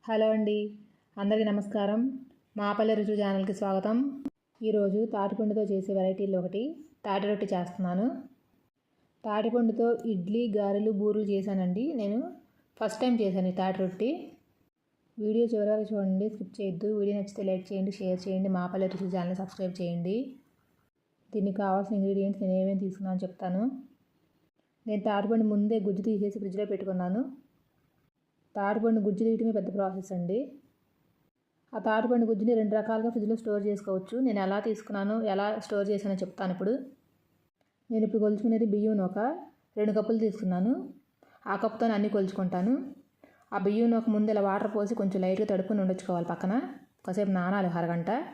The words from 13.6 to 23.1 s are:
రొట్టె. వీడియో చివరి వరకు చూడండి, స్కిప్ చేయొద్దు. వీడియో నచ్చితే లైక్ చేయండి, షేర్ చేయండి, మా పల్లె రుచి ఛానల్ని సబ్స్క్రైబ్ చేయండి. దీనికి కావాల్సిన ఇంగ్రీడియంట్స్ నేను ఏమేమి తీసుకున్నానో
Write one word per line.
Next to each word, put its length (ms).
రొట్టె. 280
వీడియో 260
చివరి 240
వరకు 240
చూడండి, 360
స్కిప్ 320
చేయొద్దు. 380
వీడియో 180
నచ్చితే 260
లైక్ 300
చేయండి, 180
షేర్ 360
చేయండి, 220
మా 180
పల్లె 200
రుచి 280
ఛానల్ని 200
సబ్స్క్రైబ్ 460
చేయండి. 360
దీనికి 240
కావాల్సిన 380
ఇంగ్రీడియంట్స్ 480
నేను 100
ఏమేమి 260
తీసుకున్నానో 440